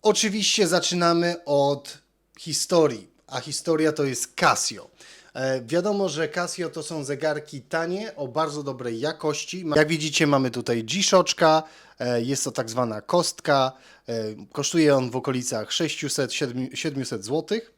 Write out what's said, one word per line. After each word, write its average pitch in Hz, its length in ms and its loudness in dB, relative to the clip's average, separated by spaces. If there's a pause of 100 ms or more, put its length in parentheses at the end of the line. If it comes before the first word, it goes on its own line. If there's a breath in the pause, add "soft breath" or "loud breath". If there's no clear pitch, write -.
Oczywiście 208 640 2
zaczynamy 170 760 2
od 143 540 0 (400)
historii, 147 720 0 (160)
a 131 140 -6
historia 156 520 0
to 151 120 0
jest 131 300 -4
Casio. 110 560 0 (440 loud breath)
E, 131 260 -2
wiadomo, 180 480 0
że 151 200 -2
Casio 175 400 -6
to 160 140 -10
są 151 220 -6
zegarki 147 560 -4
tanie, 180 560 -4
o 143 120 -8
bardzo 151 340 -2
dobrej 123 380 -6
jakości. 156 640 -4
Ma-, 151 120 0
jak 151 120 6
widzicie, 156 380 0
mamy 135 240 4
tutaj 117 340 -2
G-Shocka, 170 760 4 (360 loud breath)
e, 123 240 0
jest 131 220 -2
to 131 80 -6
tak 113 180 -4
zwana 113 300 -2
kostka, 143 720 2 (360 loud breath)
e, 120 40 -4 (400)
kosztuje 147 440 4
on 127 140 0
w 120 60 -4
okolicach 123 560 -4
sześciuset, 143 600 -2 (420)
siedmiuset 135 500 -6
złotych. 160 520 -4